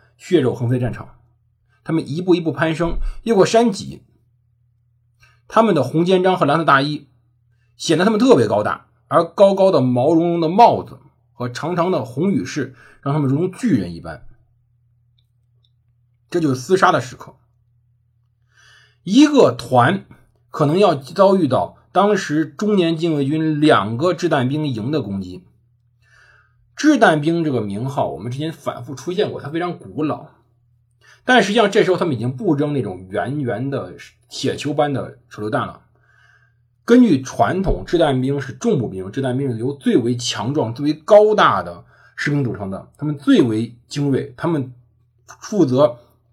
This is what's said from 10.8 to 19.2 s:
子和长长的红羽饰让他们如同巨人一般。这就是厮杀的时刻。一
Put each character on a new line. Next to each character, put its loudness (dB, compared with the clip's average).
子 -20
和 -8
长 -8
长 0
的 -2
红 -4
羽 -2
饰 -8
让 -4
他 0
们 0
如 0
同 -2
巨 0
人 -6
一 -14
般。 -16
这 -2
就 0
是 -4
厮 0
杀 4
的 0
时 -10
刻。 -20
一 4